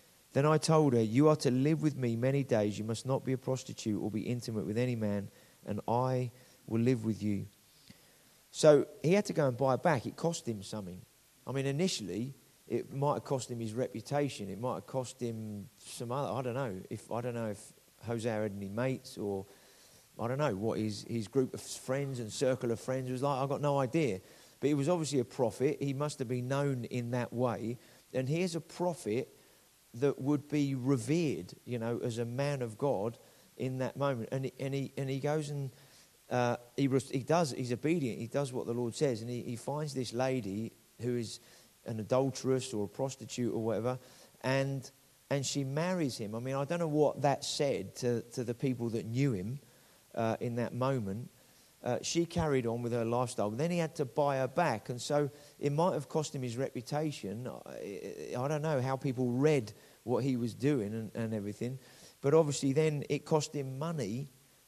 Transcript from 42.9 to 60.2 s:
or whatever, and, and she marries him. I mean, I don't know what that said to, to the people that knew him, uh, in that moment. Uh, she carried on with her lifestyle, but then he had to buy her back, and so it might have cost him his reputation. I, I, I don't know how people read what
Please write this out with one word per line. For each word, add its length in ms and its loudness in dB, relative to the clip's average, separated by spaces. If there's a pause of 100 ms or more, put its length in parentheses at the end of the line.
or 100 -2
whatever, 340 0 (440)
and, 480 0 (400)
and 160 0
she 180 -2
marries 540 0
him. 180 -6
I 40 -2
mean, 160 -4
I 100 0
don't 140 -2
know 80 2
what 340 4
that 220 4
said 540 0
to, 240 2 (120)
to 100 -4
the 100 -2
people 360 0
that 160 -2
knew 280 2
him, 260 -4 (560)
uh, 240 2
in 160 -2
that 180 -2
moment. 560 -2 (540)
Uh, 180 0
she 240 0
carried 400 2
on 160 0
with 100 -2
her 140 2
lifestyle, 440 0
but 100 -6
then 120 0
he 60 0
had 180 0
to 80 -2
buy 340 2
her 100 2
back, 420 0
and 100 -4
so 300 2 (300)
it 120 0
might 220 4
have 160 -4
cost 240 -2
him 80 -4
his 160 -4
reputation. 920 -4
I, 220 -12 (640)
I, 80 -2
I 40 0
don't 160 -2
know 180 2
how 160 0
people 320 0
read 420 4 (320)
what 200 2